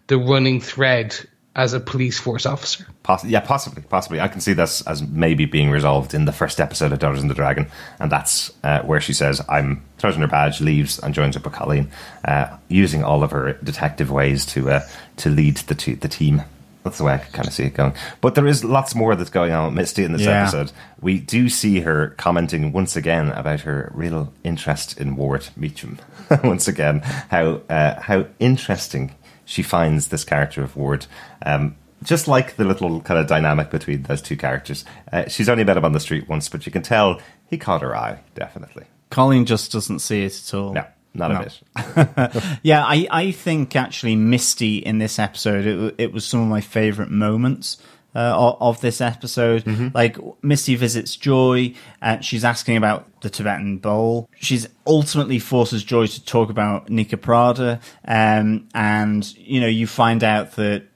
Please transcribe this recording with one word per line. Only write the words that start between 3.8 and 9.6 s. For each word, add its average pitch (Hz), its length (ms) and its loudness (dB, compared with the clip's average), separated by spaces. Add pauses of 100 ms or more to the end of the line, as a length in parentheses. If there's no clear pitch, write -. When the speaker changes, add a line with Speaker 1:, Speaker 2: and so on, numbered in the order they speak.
Speaker 2:
possibly. 82 320 -2
I 92 80 0
can 95 140 -8
see 101 100 2
this 82 300 2
as 76 200 -6
maybe 76 440 2
being 73 240 2
resolved 71 440 2
in 76 120 2
the 73 60 0
first - 280 -4
episode 73 320 0
of 71 60 -2
Dungeons 69 260 0
and 69 100 -2
Dragon, 71 320 0 (320)
and 76 140 -2
that's, - 400 -2 (100)
uh, 71 200 2
where 73 180 2
she 71 140 -4
says, 69 340 0
"I'm," 69 340 0 (160)